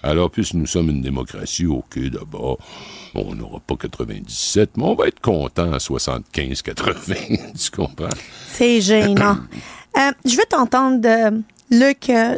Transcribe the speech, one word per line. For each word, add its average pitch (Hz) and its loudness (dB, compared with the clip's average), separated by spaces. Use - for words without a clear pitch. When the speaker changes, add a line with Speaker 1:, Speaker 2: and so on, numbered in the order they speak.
Speaker 1:
Alors, 82 2
puisque - -2
nous 80 0
sommes 82 2
une 73 0
démocratie, 65 -4
OK, 69 -2
d'abord, - -6
on 50 -4
n'aura 53 -12
pas - -6
quatre-vingt-dix-sept, - -2
mais 117 0
on 190 2
va 302 0
être - -4
content 85 0
à 65 0
soixante-quinze, 65 -6
quatre-vingts, - -4
<laughs> - -12
tu - -4
comprends ? - -4
Speaker 2:
C'est 240 4
gênant. 202 4
<clears throat> - -18
Euh, 277 2
je 240 2
veux 349 6
t'entendre, 262 2
euh, 226 6
Luc, 262 6
euh, 233 4